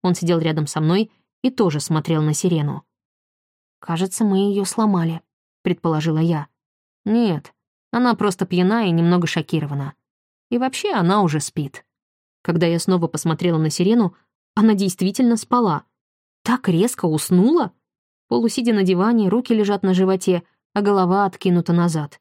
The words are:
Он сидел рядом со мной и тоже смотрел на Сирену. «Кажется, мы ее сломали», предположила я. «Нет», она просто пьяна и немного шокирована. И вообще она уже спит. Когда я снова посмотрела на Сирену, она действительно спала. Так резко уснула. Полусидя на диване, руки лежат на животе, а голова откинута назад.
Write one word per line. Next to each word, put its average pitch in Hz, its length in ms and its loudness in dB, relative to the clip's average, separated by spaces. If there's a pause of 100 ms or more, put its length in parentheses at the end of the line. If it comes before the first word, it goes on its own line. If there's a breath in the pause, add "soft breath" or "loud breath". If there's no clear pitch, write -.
Он 180 140 0
сидел 170 240 0
рядом 160 260 -2
со - 140 -6
мной 185 320 0 (300)
и 262 80 0
тоже 175 280 0
смотрел 156 440 -2
на 151 120 0
Сирену. 147 480 -2 (960)
«Кажется, 185 460 -4
мы 196 140 2
ее 202 260 0
сломали», 180 580 -2 (400)
предположила 160 560 -2
я. 160 300 -2 (560)
«Нет», 208 500 -2 (380)
она 240 220 2
просто 202 320 -2
пьяна 190 420 0
и - 20 0
немного 170 360 2
шокирована. 147 680 -4 (560)
И 240 80 -2
вообще 262 340 -4
она 202 300 2
уже 156 180 0
спит. - 440 -10 (580)
Когда 170 240 0
я 170 120 0
снова 175 280 0
посмотрела 160 520 -2
на 156 120 0
Сирену, 196 460 0 (380 soft breath)
она 214 200 4
действительно 196 600 0
спала. 214 480 0 (580)
Так - 260 -2
резко 190 360 0
уснула. 185 680 2 (560)
Полусидя 233 440 0
на 202 100 2
диване, 190 460 2
руки 233 260 0
лежат 202 280 0
на 185 120 2
животе, 185 480 0 (300 soft breath)
а 208 80 -2
голова 196 460 2
откинута 175 460 0
назад. 165 480 -2